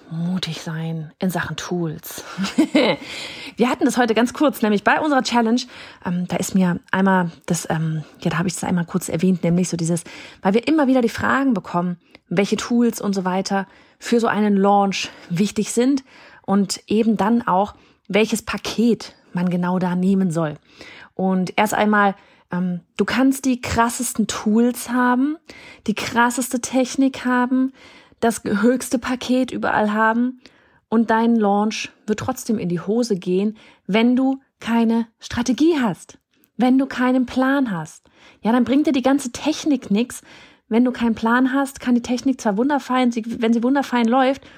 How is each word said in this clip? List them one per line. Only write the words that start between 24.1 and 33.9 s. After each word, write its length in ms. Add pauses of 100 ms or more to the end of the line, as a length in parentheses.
Tools 640
haben, 460 (500)
die 80
krasseste 680
Technik 640
haben, 480 (460)
das 240
höchste 560
Paket 520
überall 400
haben 480 (480)
und 220
dein 260
Launch 560 (140)
wird 140
trotzdem 400
in 100
die 100
Hose 360
gehen, 420 (300)
wenn 280